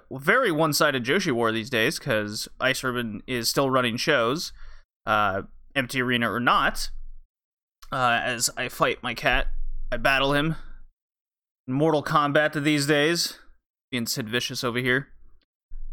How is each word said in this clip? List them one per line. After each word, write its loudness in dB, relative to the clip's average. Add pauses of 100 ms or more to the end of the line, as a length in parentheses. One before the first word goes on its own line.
(120)
very 2
one-sided 2
Joshi 2
War 2
these -4
days, 2
'cause -2 (120)
Ice 0
Ribbon -4
is -2
still 2
running 2
shows, 0 (540)
uh, 2 (320)
empty -2
arena 0
or -2
not, 0 (1000)
uh, 2
as -2
I -6
fight -2
my -6
cat, 2 (440)
I -2
battle 2
him. 0 (1120)
Mortal 2
Kombat 2
these 2
days. 2 (520)
Being -4
Sid -6
Vicious -4
over 0
here. 0 (840)